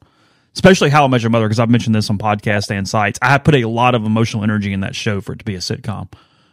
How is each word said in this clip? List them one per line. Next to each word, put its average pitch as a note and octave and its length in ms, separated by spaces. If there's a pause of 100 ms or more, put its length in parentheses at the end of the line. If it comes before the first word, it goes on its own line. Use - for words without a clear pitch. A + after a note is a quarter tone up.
(560)
especially F#3 340
How D3 160
I - 20
Met B2+ 140
Your A2+ 100
Mother, A2+ 160
'cause G#2+ 120
I've A#2 100
mentioned A2+ 260
this G#2+ 140
on G#2 80
podcasts G#2 520
and G2 180
sites. G#2 340
I B2 80
have C#3 160
put D3+ 100
a B2 140
lot B2 260
of A2 100
emotional A2 380
energy G#2 300
in G2 80
that - 140
show G2+ 260
for - 120
it - 60
to - 60
be G2+ 100
a F2+ 40
sitcom, G2 520 (420)